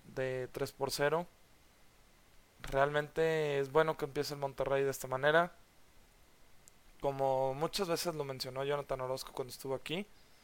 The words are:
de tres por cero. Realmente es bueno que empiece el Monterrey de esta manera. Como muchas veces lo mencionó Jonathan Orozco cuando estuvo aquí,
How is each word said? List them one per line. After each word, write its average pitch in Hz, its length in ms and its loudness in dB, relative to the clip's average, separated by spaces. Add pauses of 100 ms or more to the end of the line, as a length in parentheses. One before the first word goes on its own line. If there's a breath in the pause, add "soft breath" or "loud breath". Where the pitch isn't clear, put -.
de 131 480 -2
tres - 180 -2
por 135 220 -2
cero. 151 340 2 (1400)
Realmente 147 960 2
es 139 140 -2
bueno 156 240 4
que - 80 -4
empiece 143 300 -4
el 143 60 -8
Monterrey 135 440 0
de 135 60 2
esta 131 180 -6
manera. 151 440 4 (1500)
Como 135 540 2
muchas 165 340 -2
veces 165 260 0
lo 151 80 -2
mencionó 131 420 -6
Jonathan 143 360 -2
Orozco 131 320 -4
cuando 127 200 -6
estuvo 135 220 -6
aquí, 160 320 -4 (380 soft breath)